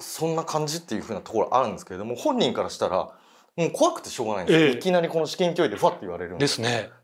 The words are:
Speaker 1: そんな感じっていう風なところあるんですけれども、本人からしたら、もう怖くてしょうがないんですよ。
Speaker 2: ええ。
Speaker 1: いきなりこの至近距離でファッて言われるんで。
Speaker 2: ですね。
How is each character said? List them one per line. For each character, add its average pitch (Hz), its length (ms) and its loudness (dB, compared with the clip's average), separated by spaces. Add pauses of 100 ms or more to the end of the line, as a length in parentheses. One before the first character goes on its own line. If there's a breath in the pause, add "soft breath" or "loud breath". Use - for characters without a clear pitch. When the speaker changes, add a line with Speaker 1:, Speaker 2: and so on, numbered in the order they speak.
Speaker 1:
そ - 260 -6
ん 165 80 0
な 160 100 -2
感 156 220 -2
じ 151 120 -4
っ - 20 -14
て 120 160 -6
い - 20 0
う 90 40 -8
風 110 120 -8
な 107 60 -6
と - 120 -16
こ 107 100 4
ろ - 120 0
あ 127 80 6
る 120 60 0
ん 98 60 -4
で 87 40 -10
す - 80 -16
け - 60 -12
れ 92 60 -8
ど 101 60 -6
も、 120 120 -6
本 277 220 0
人 143 160 2
か 101 100 0
ら 90 60 -6
し - 80 -12
た 98 100 0
ら、 87 280 -2 (380 loud breath)
も 165 140 0
う - 40 -8
怖 339 220 4
く - 80 -12
て - 80 -12
し - 100 -8
ょ 120 40 -2
う 107 40 -4
が 107 60 -2
な 98 80 -4
い - 20 -6
ん - 20 -8
で 196 60 6
す 160 80 8
よ。 160 60 6
Speaker 2:
え 135 60 6
え。 - 40 -
Speaker 1:
い - 40 -6
き 180 120 0
な 180 80 4
り 165 80 0
こ 165 100 -2
の 156 80 0
至 - 120 -8
近 175 160 2
距 170 80 4
離 117 120 2
で 95 60 -8
フ 175 60 4
ァ - 20 8
ッ - 40 0
て - 100 -8
言 95 80 -6
わ 85 80 -4
れ 90 80 -6
る 87 80 -10
ん 85 40 -10
で。 139 60 2
Speaker 2:
で 143 40 4
す - 120 -2
ね。 117 300 -2 (140)